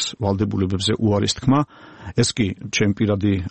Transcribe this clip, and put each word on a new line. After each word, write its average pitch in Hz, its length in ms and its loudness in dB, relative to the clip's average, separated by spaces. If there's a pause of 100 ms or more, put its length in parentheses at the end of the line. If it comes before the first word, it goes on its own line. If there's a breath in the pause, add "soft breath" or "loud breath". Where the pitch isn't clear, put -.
(180)
ვალდებულებებზე 101 800 0
უარის 107 400 2
თქმა. 135 220 2 (580 loud breath)
ეს 123 160 2
კი 107 140 0 (260)
ჩემ 101 240 2
პირადი 101 360 2 (180)